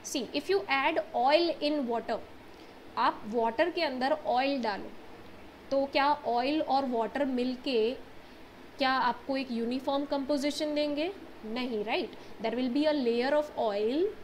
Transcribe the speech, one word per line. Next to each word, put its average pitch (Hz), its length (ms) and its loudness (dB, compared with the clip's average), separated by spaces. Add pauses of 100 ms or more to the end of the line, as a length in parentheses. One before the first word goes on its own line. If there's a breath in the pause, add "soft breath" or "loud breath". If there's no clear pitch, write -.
See, 277 200 -4 (100)
if 285 160 -4
you 381 180 4
add 285 320 2 (160)
oil 302 340 4 (120)
in 294 260 0
water, 233 300 -2 (800 loud breath)
आप 262 240 2 (120)
वाटर 233 380 2
के 349 100 -2
अंदर 262 300 0
ऑयल 269 500 2
डालो, 214 280 -4 (840)
तो 277 140 4
क्या 277 260 4 (160)
ऑयल 254 340 2
और 269 280 2
वाटर 240 360 0
मिलके 247 640 2 (880 loud breath)
क्या 262 140 2
आपको 262 460 0
एक 262 140 -4
यूनिफॉर्म 262 540 0
कंपोजिशन 294 720 0
देंगे? 294 360 0 (340)
नहीं, 226 400 -2
right? 233 300 -2 (280 loud breath)
There 226 160 -2
will 254 180 0
be 294 80 4
a 302 80 4
layer 247 480 2
of 302 180 -4
oil 226 460 2 (180)